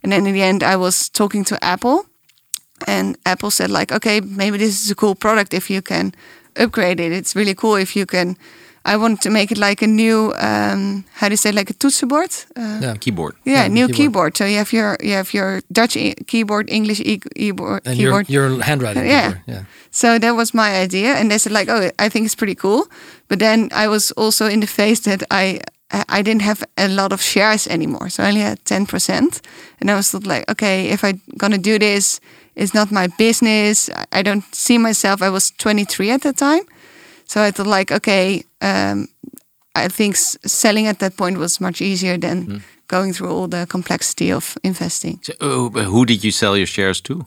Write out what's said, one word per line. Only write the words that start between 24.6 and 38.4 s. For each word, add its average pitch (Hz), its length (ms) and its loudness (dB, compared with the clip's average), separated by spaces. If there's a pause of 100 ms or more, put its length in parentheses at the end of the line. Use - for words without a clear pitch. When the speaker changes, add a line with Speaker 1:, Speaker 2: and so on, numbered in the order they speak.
Speaker 1:
phase 220 340 2
that 196 300 -2
I 190 280 0 (320)
I, 202 280 -2
I - 20 0
didn't 214 200 2
have 208 220 0 (140)
a 202 100 0
lot 196 260 0
of 190 80 -4
shares 214 460 2
anymore. 165 420 -4
So - 140 -4
I 196 40 2
only 208 140 2
had 208 240 -4
ten 202 200 0
percent. 196 560 -2 (380)
And 202 100 0
I 208 60 4
was 196 140 0
thought 202 180 -6
like, 143 240 -2
"Okay, 190 380 0
if 202 140 0
I 196 100 2 (240)
gonna 202 200 2
do 208 200 2
this, 202 420 2 (360)
it's 196 180 -2
not 208 180 2
my 190 160 2 (100)
business. 220 720 2
I, 50 300 -4
I 196 40 0
don't 202 280 0
see - 260 2
myself," 208 440 2
I 190 80 2
was 190 280 0
twenty-three 208 560 0
at 269 80 0
that 277 160 0
time. 302 260 4 (640)
So 208 140 0
I 208 100 4
thought 196 160 -4 (120)
like, 190 140 0
"Okay, 196 500 0 (180)